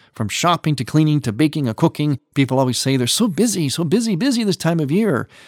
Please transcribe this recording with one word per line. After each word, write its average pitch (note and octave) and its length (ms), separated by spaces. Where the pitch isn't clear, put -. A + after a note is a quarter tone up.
from A2 160
shopping D#3+ 460
to C3 80
cleaning D3+ 380
to A2+ 120
baking D3 340
and A2 80
cooking. D3 440
People C3 240
always B2+ 180
say C3+ 180
they're B2 120
so A3 200
busy, F3+ 420
so D#3+ 140
busy, G#3+ 320
busy A#3 280
this G3 120
time E3 240
of C#3 120
year. E3 360